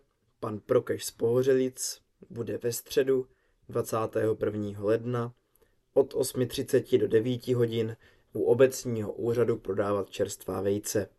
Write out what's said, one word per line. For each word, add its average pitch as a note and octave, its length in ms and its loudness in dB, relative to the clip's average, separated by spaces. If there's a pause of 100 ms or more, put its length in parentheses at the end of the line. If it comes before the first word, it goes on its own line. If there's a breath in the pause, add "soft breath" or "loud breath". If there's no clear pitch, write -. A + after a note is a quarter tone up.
(400)
pan G#3+ 200 -6
Prokeš A#2 460 0
z - 60 -10
Pohořelic, B2+ 880 0 (280)
bude A#2+ 280 -8
ve A#2+ 160 -4
středu, C3 540 0 (420)
dvacátého A2 640 -2
prvního G#2 500 -4
ledna, A#2 480 0 (600)
od C3+ 200 2
osmi B2+ 320 0
třiceti B2+ 520 0
do G#2+ 100 4
devíti A#2 460 0
hodin A2+ 440 0 (360 soft breath)
u A2 100 -2
obecního A#2+ 680 2
úřadu A2+ 440 0
prodávat G2+ 520 -2
čerstvá - 520 -4
vejce. G2+ 580 -2